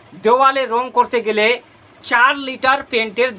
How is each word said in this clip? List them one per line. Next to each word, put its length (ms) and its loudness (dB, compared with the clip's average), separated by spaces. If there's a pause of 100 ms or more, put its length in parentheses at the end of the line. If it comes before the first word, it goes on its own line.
(260)
দেওয়ালে 380 2 (120)
রং 80 -2 (140)
করতে 200 2 (100)
গেলে 180 0 (680)
চার 220 4 (140)
লিটার 320 -2 (120)
পেইন্টের 480 -2